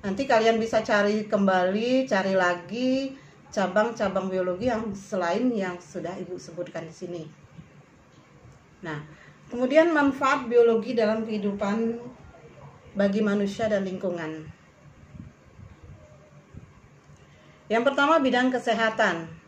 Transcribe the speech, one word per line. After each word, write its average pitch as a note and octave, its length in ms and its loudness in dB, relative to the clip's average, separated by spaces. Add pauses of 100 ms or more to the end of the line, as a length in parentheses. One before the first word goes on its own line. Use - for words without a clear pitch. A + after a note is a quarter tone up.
Nanti G3+ 240 -4
kalian A3+ 320 4
bisa A3 240 0
cari G#3 480 0
kembali, G3+ 800 2
cari F#3+ 240 0
lagi G#3+ 800 0 (400)
cabang-cabang G3 760 0
biologi F#3 400 -2
yang A3 240 -4
selain G3 600 -2
yang F#3 280 -4
sudah E3+ 360 -10
Ibu F3+ 200 -10
sebutkan E3 480 -10
di D#3+ 80 -16
sini. F3 300 -12 (1600)
Nah, D#3 160 -8 (480)
kemudian C#4+ 440 4
manfaat C#4 520 2
biologi A#3 480 4
dalam A3 320 0
kehidupan G#3+ 720 -2 (1000)
bagi G3+ 240 0
manusia G#3 480 0
dan G3 160 0
lingkungan. F3 600 -6 (3250)
Yang A3+ 160 2
pertama, C#4+ 320 4
bidang B3+ 320 4
kesehatan. A3 800 0 (180)